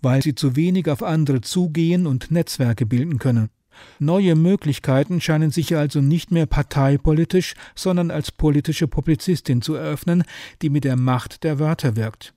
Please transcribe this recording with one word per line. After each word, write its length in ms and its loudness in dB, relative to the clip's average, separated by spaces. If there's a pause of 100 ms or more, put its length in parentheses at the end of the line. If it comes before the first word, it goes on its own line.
weil 180 2
sie 140 -2
zu 200 -2
wenig 320 0
auf 140 -2
andere 400 0
zugehen 640 0
und 240 -4
Netzwerke 560 0
bilden 320 -2
könne. 320 0 (500)
Neue 360 2
Möglichkeiten 840 2
scheinen 300 0
sich 240 -2
also 260 0
nicht 300 2
mehr 140 2
parteipolitisch, 1080 2 (220)
sondern 360 0
als 200 -6
politische 560 0
Publizistin 760 0
zu 140 -6
eröffnen, 480 -2 (380)
die 80 -2
mit 140 0
der 120 0
Macht 480 -2
der 160 -2
Wörter 360 0
wirkt. 420 -6